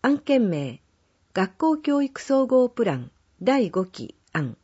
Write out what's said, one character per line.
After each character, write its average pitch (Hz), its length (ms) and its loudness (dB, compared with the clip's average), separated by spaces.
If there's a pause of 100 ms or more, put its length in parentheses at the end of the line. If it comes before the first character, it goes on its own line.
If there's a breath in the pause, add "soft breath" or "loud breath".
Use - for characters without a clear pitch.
案 285 160 0
件 262 320 2
名、 143 320 -6 (520)
学 185 240 -2
校 320 200 2
教 285 240 0
育 269 200 -6
総 269 260 2
合 254 200 4
プ 233 160 -2
ラ 170 120 0
ン 123 160 -10 (300)
第 240 280 2
五 185 160 -2
期 - 300 -16 (180)
案。 139 300 -4